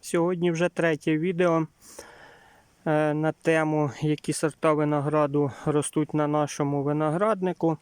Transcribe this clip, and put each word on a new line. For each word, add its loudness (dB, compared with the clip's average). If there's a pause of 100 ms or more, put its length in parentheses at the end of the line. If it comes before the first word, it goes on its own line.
сьогодні 0
вже 0
третє 0
відео, 0 (1200)
е, 2
на 0
тему, 0 (100)
які -2
сорта 0
винограду 0 (120)
ростуть -2
на 2
нашому -2
винограднику. 0